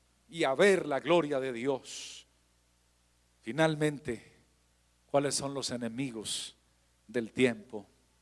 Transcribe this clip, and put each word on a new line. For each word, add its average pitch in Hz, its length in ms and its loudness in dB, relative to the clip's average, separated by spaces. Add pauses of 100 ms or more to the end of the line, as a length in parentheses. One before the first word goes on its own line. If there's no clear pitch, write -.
(300)
y 160 140 -2
a 135 100 2
ver 175 320 6
la 143 120 0
gloria 147 420 2
de 131 120 -4
Dios. - 760 -4 (1160)
Finalmente, 147 880 -2 (800)
¿cuáles 139 240 0
son 139 180 -4
los 135 180 -6
enemigos 117 840 -6 (500)
del 113 260 -4
tiempo? 110 540 0 (360)